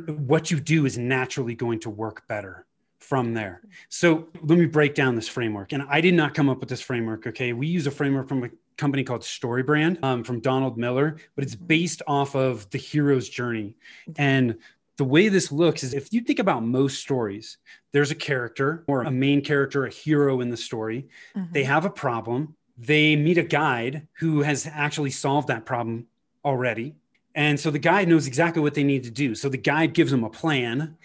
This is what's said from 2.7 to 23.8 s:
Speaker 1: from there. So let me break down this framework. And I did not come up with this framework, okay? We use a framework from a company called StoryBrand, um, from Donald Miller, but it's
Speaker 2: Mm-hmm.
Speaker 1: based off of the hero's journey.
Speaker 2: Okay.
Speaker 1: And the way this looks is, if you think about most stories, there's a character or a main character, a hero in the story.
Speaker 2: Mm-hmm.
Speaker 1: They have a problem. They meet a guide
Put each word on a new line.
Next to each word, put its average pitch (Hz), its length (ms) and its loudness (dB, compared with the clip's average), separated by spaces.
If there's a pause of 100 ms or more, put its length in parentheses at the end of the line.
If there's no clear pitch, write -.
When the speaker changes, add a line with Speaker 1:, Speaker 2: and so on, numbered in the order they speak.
Speaker 1:
from 120 340 -2
there. 104 300 -8 (260)
So 160 400 2 (140)
let 160 160 4
me 170 80 6
break 147 280 2
down 131 200 2
this 110 140 -4
framework. 107 440 -6
And 139 160 -4
I 147 140 2
did 185 120 6
not 151 200 2
come 139 160 2
up 127 100 -2
with 117 80 -10
this 123 140 -6
framework, 113 440 -4
okay? 120 280 -4
We 135 140 -4
use 170 180 0
a 139 40 0
framework 139 380 0
from 131 160 -2
a 117 60 -10 (280)
company 139 260 0
called 120 180 -4
StoryBrand, 147 800 0
um, 127 220 0
from 120 160 -6
Donald 131 360 0
Miller, 127 400 0 (180)
but 139 100 -4
it's 113 100 -8
Speaker 2:
Mm-hmm. 98 120 -14
Speaker 1:
based 165 400 0
off 143 280 0
of 127 360 0
the 139 80 -6
hero's 143 500 2
journey. 113 480 -6 (340)
Speaker 2:
Okay. 151 120 -4
Speaker 1:
And 131 360 2 (380)
the 143 80 0
way 156 240 6
this 190 240 2
looks 156 320 2
is, 127 100 -6
if - 180 -6
you 233 100 0
think 285 160 -2
about 170 260 0
most 131 340 0
stories, 110 600 -6 (340)
there's 143 180 2
a - 40 -4
character 139 720 -4
or 135 160 0
a 147 80 -4
main 139 320 2
character, 139 440 0
a 104 40 -10
hero 143 500 2
in 120 100 -4
the 117 60 -4
story. 113 520 -8 (260)
Speaker 2:
Mm-hmm. 180 180 -8
Speaker 1:
They 143 120 2
have 147 200 2
a 196 60 -2
problem. 123 640 -4 (220)
They 151 400 4
meet 160 220 4
a 165 40 4
guide 143 720 -2